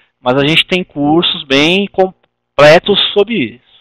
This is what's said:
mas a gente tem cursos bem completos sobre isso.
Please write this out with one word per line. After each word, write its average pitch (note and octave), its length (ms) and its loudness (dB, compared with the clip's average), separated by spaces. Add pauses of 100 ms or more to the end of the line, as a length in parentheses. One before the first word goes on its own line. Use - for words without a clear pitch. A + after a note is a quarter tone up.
(200)
mas B2+ 160 -2
a C#3 100 0
gente D#3 200 -2
tem F#3 180 -4
cursos D#3 600 -4
bem D#3+ 440 0
completos E3+ 1120 0 (120)
sobre G#3 220 -2
isso. B2 360 -8 (100)